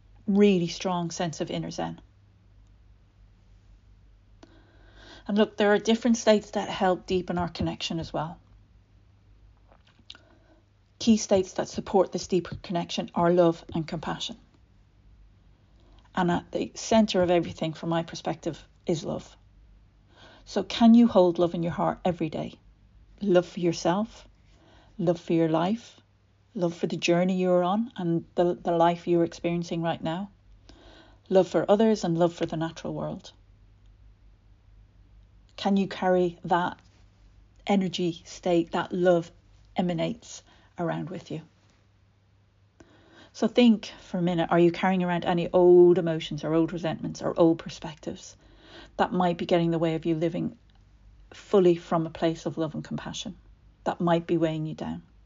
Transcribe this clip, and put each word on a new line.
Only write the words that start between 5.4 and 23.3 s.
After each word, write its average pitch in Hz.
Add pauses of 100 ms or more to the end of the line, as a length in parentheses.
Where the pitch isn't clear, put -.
there 208
are 208
different 226
states 214
that 196
help 185
deepen 180
our 175
connection 165
as 156
well. 156 (2500)
Key 220
states 190
that -
support -
this -
deeper 175
connection 175
are 170
love 170 (120)
and 160
compassion. - (1800)
And 185
at -
the -
center 214
of 175
everything, 170
from 170
my 165
perspective, 160 (260)
is 170
love. - (1080)
So -
can 226
you 233
hold 180
love 175
in 170
your 170
heart 165
every 170
day? - (640)
Love 180